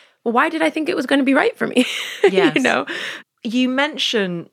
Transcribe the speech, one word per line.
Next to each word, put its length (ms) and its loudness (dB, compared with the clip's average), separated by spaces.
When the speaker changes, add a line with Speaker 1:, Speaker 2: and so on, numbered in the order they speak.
Speaker 1:
"Well, 80 -2
why 160 2
did 140 -2
I 80 2
think 180 -2
it 80 -2
was 100 -2
gonna 180 2
be 100 2
right 240 0
for 100 -2
me?" 180 2
<laughs> 260 -4
Speaker 2:
Yes. 240 4
Speaker 1:
You 60 2
know? 240 2
Speaker 2:
You 260 0
mentioned 840 -2